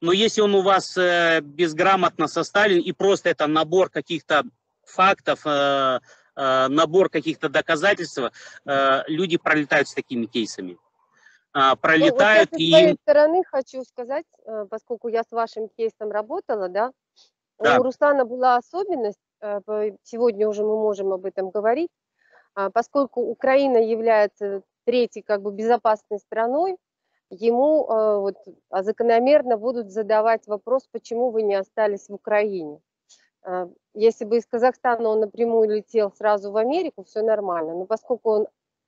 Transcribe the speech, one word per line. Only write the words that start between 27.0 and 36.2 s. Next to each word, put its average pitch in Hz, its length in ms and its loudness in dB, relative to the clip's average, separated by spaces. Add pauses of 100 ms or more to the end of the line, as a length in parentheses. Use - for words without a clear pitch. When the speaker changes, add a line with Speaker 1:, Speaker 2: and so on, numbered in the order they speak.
Speaker 2:
ему, 240 600 0
э, 214 280 0
вот, 196 180 -4 (340)
а, 190 120 -4
закономерно 240 760 2
будут 226 320 -6
задавать 214 580 0
вопрос, 226 440 -4
почему 233 380 -4
вы 220 120 -2
не 202 140 0
остались 202 520 -4
в 202 60 -14
Украине. 196 680 -4 (640)
Э, 180 240 -6 (260)
если 220 320 0
бы 226 120 0
из 220 80 -4
Казахстана 240 640 -2
он 220 100 0
напрямую 220 500 0
летел 208 420 -2
сразу 202 400 -2